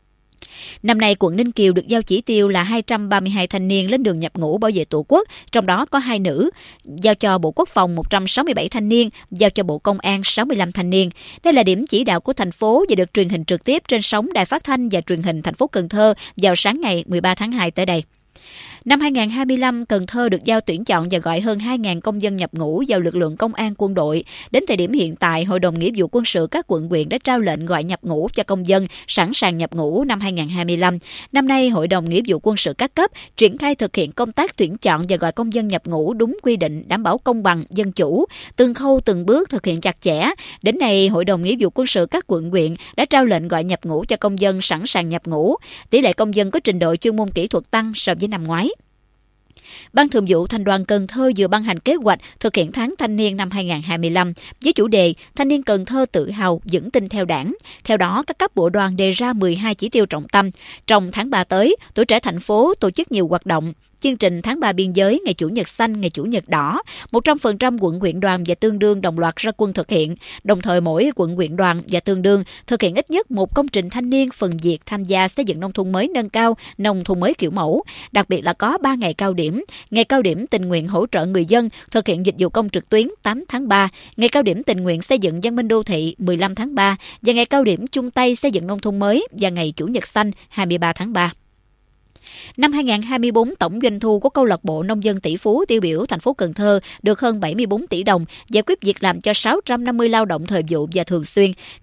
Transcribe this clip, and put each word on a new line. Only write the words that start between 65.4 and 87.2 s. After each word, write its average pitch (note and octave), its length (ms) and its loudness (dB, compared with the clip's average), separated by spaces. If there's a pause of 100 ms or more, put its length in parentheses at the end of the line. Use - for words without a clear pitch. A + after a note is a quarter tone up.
nhật A3 200 -4
xanh, A3 320 -2
ngày F3+ 100 -2
Chủ C#3+ 140 -6
nhật G#3+ 240 -4
đỏ. D#3 340 0 (300)
Một A#3 120 2
trăm D4+ 140 4
phần G#3 200 0
trăm B3 220 0
quận, F3 200 0
huyện, F3+ 200 -2
đoàn F#3 260 0
và F3 80 0
tương G#3+ 240 0
đương G#3 220 2
đồng E3+ 180 -2
loạt E3 180 0
ra A3 200 -4
quân G3+ 160 0
thực - 180 -4
hiện. D#3+ 260 0 (280)
Đồng G3 160 2
thời, F3+ 200 0
mỗi E3+ 360 2
quận, F3 180 0
huyện, E3+ 220 -2
đoàn F3 320 2
và F3 120 0
tương F#3+ 220 -2
đương G3 220 4 (220)
thực A#3 160 -2
hiện C4 120 0
ít - 160 -2
nhất F4 200 -2
một G3 240 -2
công C#4+ 140 0
trình F#3+ 220 -2
thanh B3 200 -6
niên C4+ 200 2
phần F3 260 -2
việc E3 300 -2
tham G3+ 180 -6
gia F#3 240 2
xây C4+ 160 -4
dựng E3 160 -4
nông F#3+ 120 -8
thôn F#3+ 200 -4
mới G3 160 0
nâng A#3+ 200 -4
cao, A3+ 280 2 (220)
nông G3 260 -2
thôn F3+ 160 -2
mới A#3+ 140 2
kiểu E3 160 -2
mẫu. F3+ 340 0 (280)
Đặc G3+ 160 2
biệt - 120 -2
là F#3+ 120 0
có C#4 260 0
ba C4+ 160 0
ngày G3 200 -2
cao G3 200 -2
điểm. F3 300 -4 (260)
Ngày A3 140 2
cao C4+ 180 2
điểm F#3 240 -2
tình G3 160 -2
nguyện F3 260 -2
hỗ G3 180 0
trợ E3+ 200 0
người F3+ 180 0
dân A3+ 240 2 (220)
thực A3 160 0
hiện F3+ 200 -2
dịch G3+ 120 2
vụ A3 100 2
công G#3+ 220 -2
trực - 180 -4
tuyến A3 180 4 (160)
tám A#3+ 260 -4
tháng C4 200 -4
ba, G3 200 4 (280)
ngày A#3 120 2
cao C#4+ 140 4
điểm G3+ 200 0
tình F#3 200 0
nguyện E3+ 200 -2
xây C4 160 0
dựng F3 220 -2
văn A#3 160 -2
minh A#3 120 -2
đô A3 140 2
thị E3 360 -2
mười F3+ 180 0
lăm F#3+ 180 -2
tháng B3 200 -6
ba G3 220 2 (260)